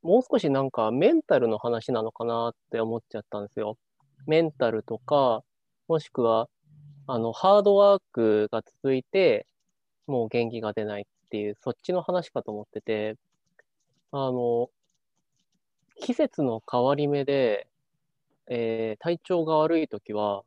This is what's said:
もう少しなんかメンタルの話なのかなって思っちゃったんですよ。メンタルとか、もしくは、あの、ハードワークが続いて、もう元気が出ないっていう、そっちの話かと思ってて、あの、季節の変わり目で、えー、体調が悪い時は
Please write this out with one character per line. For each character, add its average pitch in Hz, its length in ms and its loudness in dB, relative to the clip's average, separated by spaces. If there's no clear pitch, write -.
も 190 180 6
う - 20 -6
少 247 160 0
し 170 120 0
な 135 120 2
ん 135 80 -2
か 110 200 0
メ 165 220 4
ン 320 100 2
タ - 160 2
ル 117 100 2
の 107 100 0
話 120 340 -4
な 113 100 -2
の 110 100 -6
か 120 120 -8
な 117 260 -2
っ - 40 -20
て 117 100 -4
思 113 180 -4
っ - 80 -10
ち - 100 -14
ゃ 104 40 -8
っ - 80 -20
た 104 120 -10
ん 104 60 -10
で - 60 -20
す - 60 -10
よ。 107 180 -6
メ 156 140 2
ン 160 120 0
タ 117 180 0
ル 110 120 -4
と 113 160 -10
か、 127 440 2
も 160 100 0
し - 100 -8
く - 140 -2
は、 113 260 2
あ 127 120 -4
の、 113 140 -2
ハ 196 280 4
ー - 20 -6
ド 202 120 4
ワ 202 240 6
ー - 40 -8
ク 107 400 2
が 113 100 -4
続 - 320 -4
い 131 80 -2
て、 170 440 2
も 123 200 -2
う - 20 -10
元 117 220 -2
気 117 100 -10
が 107 120 -6
出 107 120 -4
な 104 140 -6
い 101 40 -10
っ - 20 -14
て 110 80 -6
い 104 120 -4
う、 104 100 -12
そ 127 120 -6
っ - 100 -8
ち 180 100 -6
の 180 100 -2
話 180 280 -4
か 127 120 -6
と 107 100 -12
思 104 100 -10
っ - 40 -16
て - 140 -12
て、 110 360 -4
あ 139 180 -4
の、 120 400 -2
季 - 180 -6
節 277 280 0
の 113 280 -2
変 123 120 0
わ 135 120 2
り 147 140 0
目 143 160 0
で、 131 420 0
え 113 520 -4
ー、 - 40 -20
体 170 180 -4
調 170 240 -2
が 156 120 0
悪 156 240 2
い 151 80 -4
時 - 240 -12
は 104 340 -2